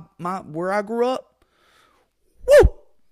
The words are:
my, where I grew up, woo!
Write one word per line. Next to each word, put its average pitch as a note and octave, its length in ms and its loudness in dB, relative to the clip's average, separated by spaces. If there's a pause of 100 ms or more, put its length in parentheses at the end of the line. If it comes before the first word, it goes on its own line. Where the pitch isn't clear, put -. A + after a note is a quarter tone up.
(180)
my, F3+ 220 -8
where E3 320 -8
I G#3 100 -2
grew A#3 260 -4
up, - 380 -10 (1000)
woo! C5+ 220 6 (420)